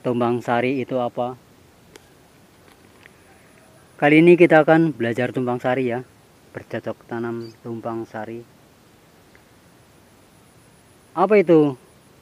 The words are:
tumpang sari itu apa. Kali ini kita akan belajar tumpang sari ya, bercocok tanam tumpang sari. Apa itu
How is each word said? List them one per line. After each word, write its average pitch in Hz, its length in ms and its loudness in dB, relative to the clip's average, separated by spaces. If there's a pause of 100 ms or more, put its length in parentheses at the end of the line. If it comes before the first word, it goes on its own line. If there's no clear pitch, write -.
tumpang 120 400 -4
sari 127 400 -4
itu 123 160 -8
apa. 123 400 -6 (2750)
Kali 151 240 6
ini 175 80 8
kita 160 320 6
akan 160 320 2
belajar 117 320 -4
tumpang 127 320 -6
sari 127 320 -4
ya, 123 80 -6 (560)
bercocok - 480 -12
tanam 117 560 -10
tumpang 113 480 -12
sari. 113 320 -14 (2750)
Apa 196 240 2
itu 156 400 4 (460)